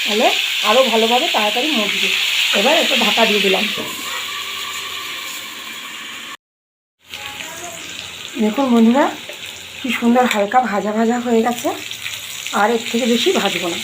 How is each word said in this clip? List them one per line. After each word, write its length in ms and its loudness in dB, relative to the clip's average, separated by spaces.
তাহলে 220 2
আরও 120 6
ভালোভাবে 420 4
তাড়াতাড়ি 340 0
মজবে। 300 0
এবার 240 4
এটা 220 2
ঢাকা 240 2
দিয়ে 160 2
দিলাম। 200 2
দেখুন 320 2
বন্ধুরা, 300 8
কি 100 -6
সুন্দর 340 4
হালকা 260 2
ভাজা 280 0
ভাজা 180 2
হয়ে 200 4
গেছে। 220 -2
আর 140 4
এর 160 0
থেকে 240 0
বেশি 160 2
ভাজবো 320 -2
না 120 -4